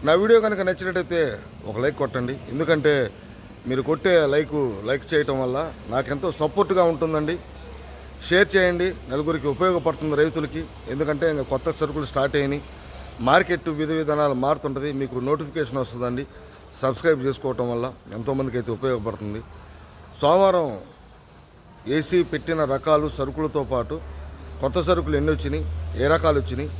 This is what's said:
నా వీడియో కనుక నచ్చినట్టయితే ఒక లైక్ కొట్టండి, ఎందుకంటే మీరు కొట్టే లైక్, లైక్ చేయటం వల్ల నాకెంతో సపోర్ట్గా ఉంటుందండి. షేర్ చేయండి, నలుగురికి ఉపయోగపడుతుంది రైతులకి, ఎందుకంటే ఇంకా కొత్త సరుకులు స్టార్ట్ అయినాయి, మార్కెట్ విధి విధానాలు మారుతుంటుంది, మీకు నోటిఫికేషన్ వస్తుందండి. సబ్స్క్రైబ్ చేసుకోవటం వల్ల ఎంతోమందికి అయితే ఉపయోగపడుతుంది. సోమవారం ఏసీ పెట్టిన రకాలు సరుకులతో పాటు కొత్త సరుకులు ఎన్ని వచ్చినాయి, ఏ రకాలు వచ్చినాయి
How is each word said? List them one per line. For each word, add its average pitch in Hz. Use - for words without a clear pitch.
నా 156
వీడియో 220
కనుక 208
నచ్చినట్టయితే 185
ఒక 101
లైక్ 139
కొట్టండి, 131
ఎందుకంటే 151
మీరు 127
కొట్టే 180
లైక్, 151
లైక్ 135
చేయటం 147
వల్ల 127
నాకెంతో 135
సపోర్ట్గా 180
ఉంటుందండి. 156
షేర్ 190
చేయండి, 180
నలుగురికి 147
ఉపయోగపడుతుంది 156
రైతులకి, 156
ఎందుకంటే 151
ఇంకా 139
కొత్త 151
సరుకులు 147
స్టార్ట్ 139
అయినాయి, 139
మార్కెట్ 175
విధి 156
విధానాలు 147
మారుతుంటుంది, 143
మీకు 123
నోటిఫికేషన్ 147
వస్తుందండి. 123
సబ్స్క్రైబ్ 135
చేసుకోవటం 127
వల్ల 117
ఎంతోమందికి 131
అయితే 113
ఉపయోగపడుతుంది. 107
సోమవారం 180
ఏసీ 160
పెట్టిన 160
రకాలు 151
సరుకులతో 143
పాటు 127
కొత్త 156
సరుకులు 160
ఎన్ని 151
వచ్చినాయి, 147
ఏ 131
రకాలు 160
వచ్చినాయి 127